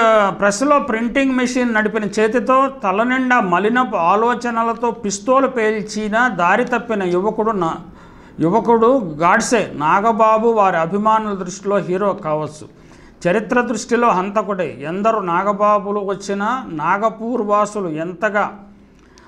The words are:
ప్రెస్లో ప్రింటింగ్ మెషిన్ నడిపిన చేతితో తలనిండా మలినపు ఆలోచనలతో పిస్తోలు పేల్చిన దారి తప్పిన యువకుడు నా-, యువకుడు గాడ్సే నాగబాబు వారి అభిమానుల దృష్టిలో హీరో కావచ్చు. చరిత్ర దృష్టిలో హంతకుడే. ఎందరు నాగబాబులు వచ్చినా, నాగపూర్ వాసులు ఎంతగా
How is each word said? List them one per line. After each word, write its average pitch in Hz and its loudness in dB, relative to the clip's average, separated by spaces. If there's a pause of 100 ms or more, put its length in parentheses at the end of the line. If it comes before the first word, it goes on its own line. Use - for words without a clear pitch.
(380)
ప్రెస్లో 262 2
ప్రింటింగ్ 254 0
మెషిన్ 247 0
నడిపిన 214 0
చేతితో 233 2
తలనిండా 247 0
మలినపు 208 0
ఆలోచనలతో 233 0
పిస్తోలు 240 0
పేల్చిన 220 -2
దారి 190 2
తప్పిన 233 -2
యువకుడు 214 0
నా-, 175 -4 (600)
యువకుడు 226 4
గాడ్సే 185 0
నాగబాబు 214 2
వారి 196 4
అభిమానుల 208 0
దృష్టిలో 190 -4
హీరో 185 0
కావచ్చు. 151 -6 (520)
చరిత్ర 214 0
దృష్టిలో 233 0
హంతకుడే. 185 -2
ఎందరు 202 0
నాగబాబులు 202 0
వచ్చినా, 202 -4
నాగపూర్ 202 -2
వాసులు 208 0
ఎంతగా 170 -4 (640)